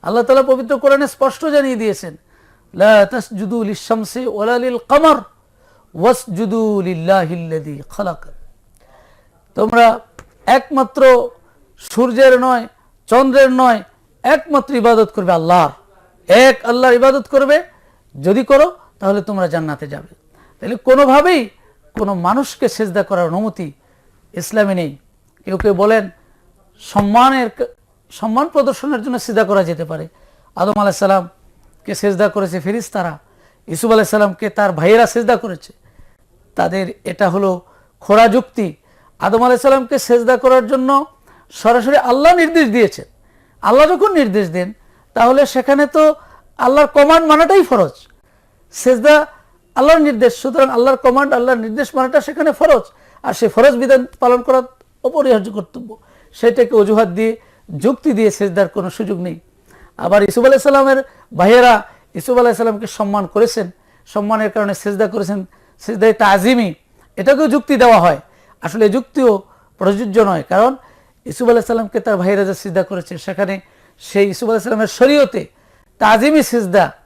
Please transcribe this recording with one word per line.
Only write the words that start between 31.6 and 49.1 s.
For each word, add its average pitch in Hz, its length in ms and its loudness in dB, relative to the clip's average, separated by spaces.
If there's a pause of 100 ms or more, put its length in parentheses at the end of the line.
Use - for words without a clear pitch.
কে 202 100 -8
সেজদা 202 340 0
করেছে? 185 300 -6
ফেরেশতারা। 180 600 -8 (480)
ইউসুফ 202 240 -4
আলাইহিস 220 180 2
সালামকে 208 400 -2
তার 202 220 -2
ভাইয়েরা 190 340 2
সেজদা 233 300 -2
করেছে। 214 380 -10 (840)
তাদের 180 380 -4 (100)
এটা 180 260 -4
হলো 185 320 -4 (380)
খোড়া 220 280 4
যুক্তি। 208 480 -2 (440)
আদম 202 180 -2
আলাইহিস 247 240 2
সালামকে 269 380 0
সেজদা 240 380 0
করার 254 300 2
জন্য 269 380 -2 (440)
সরাসরি 240 480 0
আল্লাহ 285 380 2
নির্দেশ 330 340 2
দিয়েছেন। 208 360 -2 (560)
আল্লাহ 262 260 4
যখন 370 260 0
নির্দেশ 214 360 0
দেন, 180 240 -8 (400)
তাহলে 254 320 2
সেখানে 277 420 0
তো 311 280 2 (420)
আল্লাহর 277 300 2
কমান্ড 320 400 4
মানাটাই 330 360 4
ফরজ। 202 440 -2 (640)
সেজদা 277 540 2 (500)